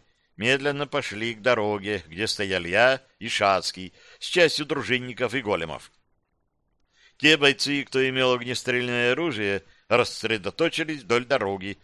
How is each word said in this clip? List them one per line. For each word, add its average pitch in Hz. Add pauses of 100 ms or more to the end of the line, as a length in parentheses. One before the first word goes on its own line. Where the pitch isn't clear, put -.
(360)
медленно 139
пошли 117
к 107
дороге, 104
где 87
стоял 95
я 117 (160)
и 110
Шацкий 92 (240)
с -
частью 151
дружинников 123
и 135
големов. 85 (1300)
Те 151
бойцы, 139
кто 131
имел 131
огнестрельное 123
оружие, 110 (260)
рассредоточились 120
вдоль 120
дороги, 98